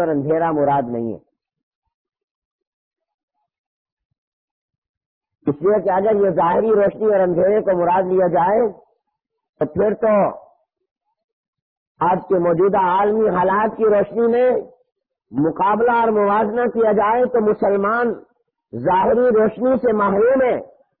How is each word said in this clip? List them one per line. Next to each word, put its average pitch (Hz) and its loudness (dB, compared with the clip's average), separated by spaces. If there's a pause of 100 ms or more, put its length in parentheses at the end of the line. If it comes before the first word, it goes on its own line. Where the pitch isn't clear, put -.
اور 170 0
اندھیرا 156 -2
مراد 143 0
نہیں 117 -6
ہے، 95 -10 (4000)
اس 143 -2
لیے 208 2
کہ 180 -2
اگر 196 0
یہ 202 2
ظاہری 180 0
روشنی 202 0
اور 196 2
اندھیرے 180 2
کو 190 0
مراد 180 0
لیا 185 2
جائے 180 0 (1000)
تو 156 -2
پھر 196 0 (100)
تو 220 0 (1900)
آج 175 0 (100)
کے 190 2
موجودہ 180 2 (120)
عالمی 208 0
حالات 190 0
کی 220 -2
روشنی 208 0
میں 247 2 (840)
مقابلہ 196 0
اور 233 0
موازنہ 214 0
کیا 220 0
جائے 214 2
تو 240 0
مسلمان 214 0 (600)
ظاہری 190 0
روشنی 220 0
سے 240 0
محروم 214 0
ہے 233 0 (440)